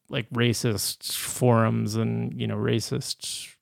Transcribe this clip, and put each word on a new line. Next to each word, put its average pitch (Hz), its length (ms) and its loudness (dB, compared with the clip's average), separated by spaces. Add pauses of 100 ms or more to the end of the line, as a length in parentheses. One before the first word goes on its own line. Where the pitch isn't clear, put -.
like, 131 220 -6
racist 117 840 0
forums 113 800 2
and, 113 440 -2
you 117 60 -2
know, 107 100 -4
racist - 920 -4 (120)